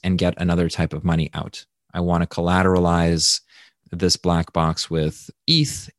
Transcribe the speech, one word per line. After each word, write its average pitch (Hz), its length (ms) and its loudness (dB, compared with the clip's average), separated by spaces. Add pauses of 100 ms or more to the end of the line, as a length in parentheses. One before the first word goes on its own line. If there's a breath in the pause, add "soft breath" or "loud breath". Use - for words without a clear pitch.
and 92 120 0
get 87 200 0
another 85 320 0
type 80 240 -2
of 76 100 -8
money 80 300 0
out. - 320 -10 (280)
I 90 60 -6
wanna 87 260 0
collateralize 87 1160 2 (500 soft breath)
this 87 240 0
black 85 380 -2
box 80 360 -2
with 78 400 -4 (200)
eth, 156 500 0